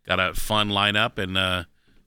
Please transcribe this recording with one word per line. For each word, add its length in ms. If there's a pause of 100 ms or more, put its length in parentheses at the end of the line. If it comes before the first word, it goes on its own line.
Got 140
a 140
fun 360
lineup 480
and, 180
uh, 280 (420)